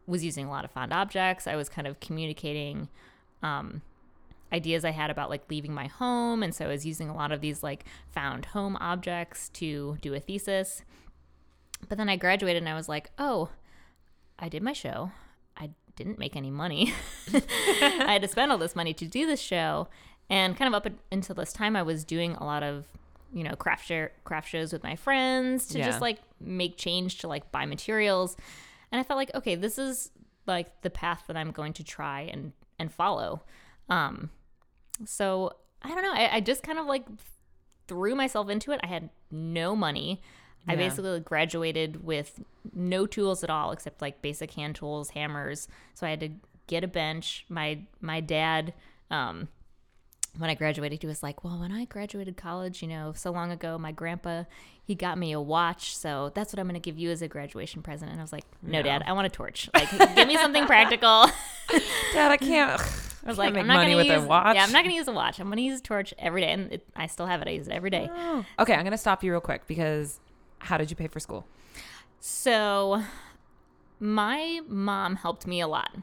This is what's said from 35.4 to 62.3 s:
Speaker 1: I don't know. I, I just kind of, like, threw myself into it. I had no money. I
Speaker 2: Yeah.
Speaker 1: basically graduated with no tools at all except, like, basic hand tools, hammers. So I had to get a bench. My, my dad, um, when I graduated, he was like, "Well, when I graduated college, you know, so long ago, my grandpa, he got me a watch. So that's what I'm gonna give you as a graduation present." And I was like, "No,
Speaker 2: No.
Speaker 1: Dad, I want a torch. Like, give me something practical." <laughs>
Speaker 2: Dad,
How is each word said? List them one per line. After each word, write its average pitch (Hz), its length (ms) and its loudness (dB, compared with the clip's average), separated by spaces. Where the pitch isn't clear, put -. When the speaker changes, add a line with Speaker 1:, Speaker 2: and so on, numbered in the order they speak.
Speaker 1:
I 262 60 -10
don't 349 120 -2
know. 381 120 0
I, 226 240 4
I - 40 2
just 226 220 -2
kind 320 160 -4
of, 302 80 -4
like, 269 180 -2
threw 190 280 0
myself 247 340 0
into 214 220 -2
it. 285 120 0
I - 40 -6
had 170 220 -6
no 165 440 -2
money. 180 460 -2
I 175 60 0
Speaker 2:
Yeah. 170 60 2
Speaker 1:
basically 185 420 0
graduated 160 840 -2
with 156 380 -6
no 180 320 0
tools 196 400 -2
at - 40 -4
all 156 220 -2
except, - 300 -12
like, 143 200 -8
basic 147 340 -8
hand 151 200 -6
tools, 147 360 -8
hammers. 147 580 -6
So - 120 -8
I 160 40 -4
had 156 120 -4
to 156 80 -6
get 165 180 -2
a 185 40 -4
bench. 160 600 -4
My, 151 320 -4
my 160 180 -4
dad, 160 540 0
um, 131 380 -4
when 160 140 -2
I 156 40 -2
graduated, 147 460 -2
he 165 60 -6
was 151 160 -8
like, 143 200 -8
"Well, 175 160 -8
when 175 120 -6
I 226 140 -6
graduated 202 520 -10
college, 180 460 -8
you 165 40 -8
know, 156 280 -8
so 180 160 -6
long 175 200 -4
ago, 165 280 -6
my 156 120 -8
grandpa, 170 520 -6
he 208 100 -4
got 180 240 -2
me 170 140 -2
a 151 100 -2
watch. 165 560 0
So 143 380 -4
that's 208 180 -4
what - 60 -4
I'm 185 80 -2
gonna 175 120 -4
give 165 200 -8
you 170 100 -2
as 170 140 -2
a 160 40 -6
graduation 151 540 -10
present." 151 300 -10
And 160 80 -8
I 165 40 -8
was - 100 -12
like, 147 100 -10
"No, 160 180 0
Speaker 2:
No. 147 40 2
Speaker 1:
Dad, 143 240 2
I 185 60 0
want 196 120 2
a 190 60 0
torch. - 420 -8
Like, - 160 8
give 370 120 10
me 294 100 4
something 294 300 6
practical." 226 580 10
<laughs> - 880 2
Speaker 2:
Dad, 302 180 8